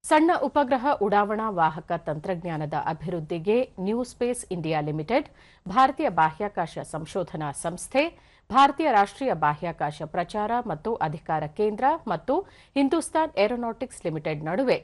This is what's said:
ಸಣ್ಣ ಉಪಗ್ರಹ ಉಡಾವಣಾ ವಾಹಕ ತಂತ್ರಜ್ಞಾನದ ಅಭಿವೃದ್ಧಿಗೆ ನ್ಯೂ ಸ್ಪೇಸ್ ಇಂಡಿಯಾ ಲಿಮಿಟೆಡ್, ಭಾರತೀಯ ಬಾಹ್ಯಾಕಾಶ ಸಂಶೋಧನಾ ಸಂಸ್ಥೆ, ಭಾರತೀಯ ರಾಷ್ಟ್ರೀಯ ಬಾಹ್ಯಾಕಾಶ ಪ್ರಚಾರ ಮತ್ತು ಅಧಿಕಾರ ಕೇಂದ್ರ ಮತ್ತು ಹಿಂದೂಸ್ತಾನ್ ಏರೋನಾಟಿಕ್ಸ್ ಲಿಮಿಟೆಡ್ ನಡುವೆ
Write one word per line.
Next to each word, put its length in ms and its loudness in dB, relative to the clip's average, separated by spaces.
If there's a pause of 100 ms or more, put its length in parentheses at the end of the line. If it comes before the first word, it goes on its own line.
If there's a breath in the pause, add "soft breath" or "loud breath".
ಸಣ್ಣ 260 6 (160)
ಉಪಗ್ರಹ 400 2 (180)
ಉಡಾವಣಾ 400 2 (140)
ವಾಹಕ 340 0 (140)
ತಂತ್ರಜ್ಞಾನದ 720 -4 (140)
ಅಭಿವೃದ್ಧಿಗೆ 640 -4 (300)
ನ್ಯೂ 160 0 (100)
ಸ್ಪೇಸ್ 320 -4 (120)
ಇಂಡಿಯಾ 340 -2
ಲಿಮಿಟೆಡ್, 400 -2 (380 soft breath)
ಭಾರತೀಯ 420 2 (100)
ಬಾಹ್ಯಾಕಾಶ 600 0 (120)
ಸಂಶೋಧನಾ 580 -6 (140)
ಸಂಸ್ಥೆ, 400 -2 (480 soft breath)
ಭಾರತೀಯ 460 6
ರಾಷ್ಟ್ರೀಯ 360 2 (120)
ಬಾಹ್ಯಾಕಾಶ 540 -2 (160)
ಪ್ರಚಾರ 360 -2 (200)
ಮತ್ತು 200 -4 (160)
ಅಧಿಕಾರ 360 -4 (180)
ಕೇಂದ್ರ 240 0 (280)
ಮತ್ತು 220 -2 (420 loud breath)
ಹಿಂದೂಸ್ತಾನ್ 560 0 (120)
ಏರೋನಾಟಿಕ್ಸ್ 600 -6
ಲಿಮಿಟೆಡ್ 420 -4
ನಡುವೆ 360 2